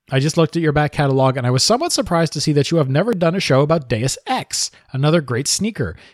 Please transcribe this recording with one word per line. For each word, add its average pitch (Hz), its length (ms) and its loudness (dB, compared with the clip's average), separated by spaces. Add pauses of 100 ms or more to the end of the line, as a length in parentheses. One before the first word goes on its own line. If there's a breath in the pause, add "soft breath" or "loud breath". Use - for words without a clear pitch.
I 135 100 0
just 156 180 -2
looked 160 180 2
at 170 80 -2
your 156 80 2
back 151 200 0
catalog, 135 460 0
and 123 80 -4
I 123 60 2
was 131 100 2
somewhat 285 300 0
surprised 170 420 0
to 151 80 -6
see 151 120 0
that 143 180 2
you 165 60 2
have 139 120 2
never 185 240 0
done 170 220 0
a 196 40 -2
show 139 220 2
about 147 260 0
Deus 120 380 -2
Ex, - 460 -4 (220 soft breath)
another 151 280 2
great 123 260 -4
sneaker. 165 480 -4 (180 loud breath)